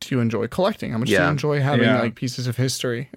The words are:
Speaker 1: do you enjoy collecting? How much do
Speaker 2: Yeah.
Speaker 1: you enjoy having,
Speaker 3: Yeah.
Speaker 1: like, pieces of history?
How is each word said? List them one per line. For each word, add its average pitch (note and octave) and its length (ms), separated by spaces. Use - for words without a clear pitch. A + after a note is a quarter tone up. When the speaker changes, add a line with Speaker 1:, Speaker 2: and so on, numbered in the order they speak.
Speaker 1:
do - 140
you B2 80
enjoy A2 240
collecting? - 460
How A2+ 60
much B2+ 100
do G#2 60
Speaker 2:
Yeah. F3 120
Speaker 1:
you D#3+ 60
enjoy C#3+ 280
having, C3+ 260
Speaker 3:
Yeah. A2+ 140
Speaker 1:
like, A#2 140
pieces B2+ 320
of A#2 100
history? B2+ 600